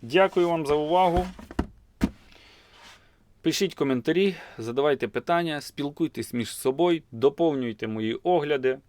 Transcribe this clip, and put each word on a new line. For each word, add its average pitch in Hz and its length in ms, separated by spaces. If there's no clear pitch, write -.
Дякую 175 480
вам 165 160
за 143 80
увагу. 175 540
Пишіть 170 340
коментарі, 160 600
задавайте 123 500
питання, 156 540
спілкуйтесь 143 720
між 120 220
собою, 160 460
доповнюйте 131 760
мої 110 260
огляди. 147 760